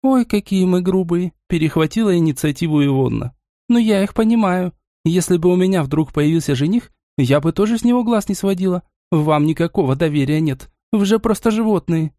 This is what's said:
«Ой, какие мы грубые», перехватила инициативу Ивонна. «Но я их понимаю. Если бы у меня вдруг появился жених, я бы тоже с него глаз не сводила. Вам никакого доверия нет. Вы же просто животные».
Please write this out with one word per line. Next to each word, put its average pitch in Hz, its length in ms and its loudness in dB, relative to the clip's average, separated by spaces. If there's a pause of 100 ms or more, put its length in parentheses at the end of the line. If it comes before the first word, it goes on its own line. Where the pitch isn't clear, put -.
«Ой, 262 220 2
какие 196 400 0
мы 180 160 2
грубые», 180 520 -2 (160)
перехватила 165 680 0
инициативу 151 680 0
Ивонна. 123 500 -2 (340)
«Но 240 100 2
я 214 240 2
их 202 120 -4
понимаю. 202 580 0 (320)
Если 175 320 0
бы 175 160 2
у 180 40 2
меня 185 280 2
вдруг 147 280 -2
появился 151 420 0
жених, 165 360 -2 (260)
я 139 240 2
бы 160 120 -2
тоже 214 260 0
с - 60 -8
него 247 180 2
глаз 220 260 -2
не 202 60 -2
сводила. 185 480 -2 (300)
Вам 151 340 2
никакого 165 480 0
доверия 147 460 0
нет. 147 300 -4 (220)
Вы 202 140 0
же 220 120 2
просто 214 320 0
животные». 190 680 -2